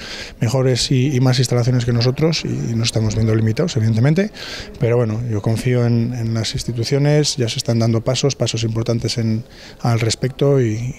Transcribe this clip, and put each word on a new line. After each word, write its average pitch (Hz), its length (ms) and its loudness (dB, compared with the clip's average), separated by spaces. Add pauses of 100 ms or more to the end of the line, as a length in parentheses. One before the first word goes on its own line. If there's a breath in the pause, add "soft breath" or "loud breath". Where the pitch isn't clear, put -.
(420 loud breath)
mejores 127 500 0
y, 135 240 2
y 127 60 2
más 127 180 4
instalaciones 123 460 2
que 120 80 2
nosotros 131 500 0
y, - 60 -6
y 120 260 -4
nos 117 140 0
estamos 110 260 0
viendo 110 180 2
limitados, 110 440 0
evidentemente, 127 540 2 (500 loud breath)
pero 120 160 2
bueno, 113 320 0
yo 107 120 -2
confío 120 440 0
en, 117 280 2
en 113 200 -4
las 113 220 -4
instituciones, 143 840 0
ya 117 100 0
se 117 100 -6
están 117 220 0
dando 113 220 2
pasos, 131 340 0
pasos 113 300 -2
importantes 113 520 -2
en, 113 280 0 (340 loud breath)
al 117 220 0
respecto 131 580 0
y, 110 140 2 (260)